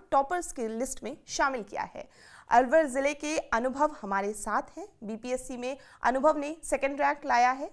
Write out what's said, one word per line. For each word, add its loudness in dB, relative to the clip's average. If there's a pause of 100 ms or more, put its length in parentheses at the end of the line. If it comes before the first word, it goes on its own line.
(120)
टॉपर्स 0
की -4
लिस्ट -6
में -8 (100)
शामिल -2
किया -8
है। -10 (420)
अलवर 6
जिले 0
के -4
अनुभव 0
हमारे -2
साथ -4 (160)
हैं। -12 (160)
बीपीएससी -8
में -6 (260)
अनुभव 4
ने -6
second -2
rank 0
लाया 4
है। -4